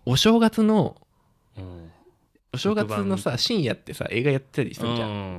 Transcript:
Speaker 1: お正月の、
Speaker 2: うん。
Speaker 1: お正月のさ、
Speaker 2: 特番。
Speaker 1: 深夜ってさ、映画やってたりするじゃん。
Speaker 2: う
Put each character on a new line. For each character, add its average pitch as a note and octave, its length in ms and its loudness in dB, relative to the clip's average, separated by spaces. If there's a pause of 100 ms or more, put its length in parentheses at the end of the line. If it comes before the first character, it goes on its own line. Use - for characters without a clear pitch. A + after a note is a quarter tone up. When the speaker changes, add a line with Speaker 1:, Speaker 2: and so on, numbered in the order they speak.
Speaker 1:
お B2 120 2
正 A3+ 220 6
月 A3 240 4
の、 G#3+ 420 2 (500)
Speaker 2:
う G2 60 -12
ん。 F2 300 -14 (600)
Speaker 1:
お C3+ 60 -8
正 G3+ 160 -2
月 G#3 160 -2
の G#3 280 -2
さ、 G2 60 -8
Speaker 2:
特 D#3+ 60 0
番。 B2 80 -4
Speaker 1:
深 A3 240 0
夜 B2 120 0
っ - 40 -6
て - 160 -16
さ、 - 160 -8
映 A#2 140 -2
画 C#3+ 80 2
や C3+ 80 0
っ - 20 -6
て - 220 -4
た A2 40 -2
り - 60 -10
す - 80 -10
る A#2 140 -2
じ A#2 80 -2
ゃ - 20 -2
ん。 G#2+ 40 -6
Speaker 2:
う G#2 40 -6 (260)